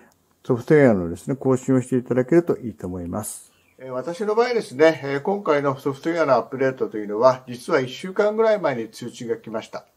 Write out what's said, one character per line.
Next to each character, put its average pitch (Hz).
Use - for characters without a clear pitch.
ソ 127
フ 117
ト 160
ウ -
ェ 135
ア -
の 90
で 92
す -
ね、 139
更 131
新 131
を 127
し 127
て 131
い 120
た 131
だ 127
け 147
る 170
と 170
い 123
い 98
と -
思 90
い 85
ま 104
す。 -
え 131
ー、 131
私 131
の 214
場 233
合 247
で 220
す 127
ね、 151
え 139
ー、 139
今 202
回 147
の 139
ソ 143
フ 135
ト 165
ウ 170
ェ 165
ア -
の 135
ア 117
ッ 113
プ -
デ 131
ー 131
ト 110
と 110
い 107
う 101
の 104
は、 127
実 123
は 139
一 127
週 185
間 208
ぐ 226
ら 220
い 208
前 139
に 110
通 117
知 120
が 113
来 -
ま 107
し -
た。 -